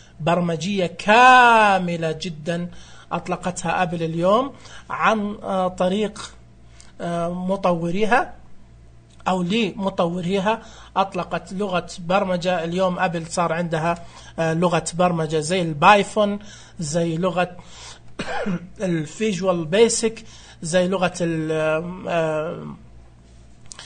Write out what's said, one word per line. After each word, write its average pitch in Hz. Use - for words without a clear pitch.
برمجية 175
كاملة 208
جدًا 170
أطلقتها 175
أبل 170
اليوم 185
عن، 208
آه، 190
طريق، 185
آه، 170
مطوريها 185
أو 185
لمطوريها. 190
أطلقت 180
لغة 190
برمجة. 180
اليوم 175
أبل 170
صار 170
عندها، 170
آه، 160
لغة 165
برمجة 165
زي 170
البايثون، 202
زي 170
لغة 180
<coughs> 180
الفيجوال 175
بيسك، 226
زي 180
لغة 185
ال-، 160
آه، 160